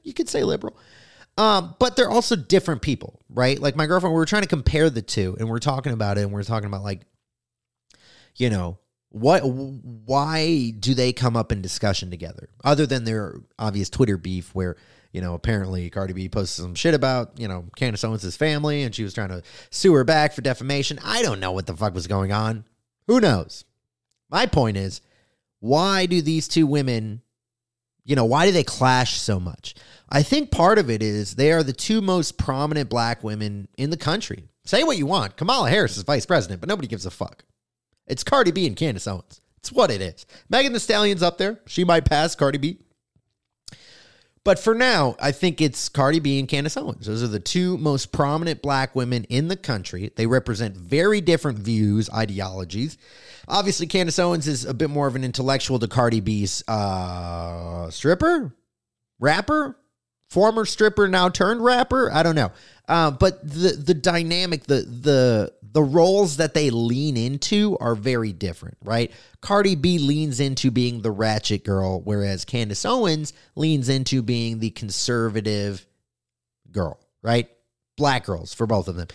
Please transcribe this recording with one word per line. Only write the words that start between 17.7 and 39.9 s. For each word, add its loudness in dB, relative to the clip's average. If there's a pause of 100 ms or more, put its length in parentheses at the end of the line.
Candace -4
Owens' -6
family, 0
and -6
she -6
was -8
trying -6
to -10 (280)
sue 6
her 6
back 2
for -8
defamation. -4
I -2
don't -2
know -2
what -4
the -8
fuck -2
was -6
going -2
on. -2 (420)
Who 6
knows? 0 (640)
My 0
point 2
is, -6 (600)
why 2
do 2
these -2
two 2
women, -2 (840)
you 0
know, 4
why 4
do 6
they 4
clash 2
so -2
much? -12 (340)
I 4
think 0
part 6
of 0
it -2
is -4
they 4
are 4
the -2
two 0
most 0
prominent -2
black -2
women -6 (100)
in -4
the -4
country. -6 (220)
Say 2
what 0
you 0
want. -2
Kamala 0
Harris 2
is -8
vice -2
president, -2
but -10
nobody -4
gives -8
a -8
fuck. -12 (640)
It's -6
Cardi 4
B 0
and -4
Candace -4
Owens. -12 (180)
It's -14
what 4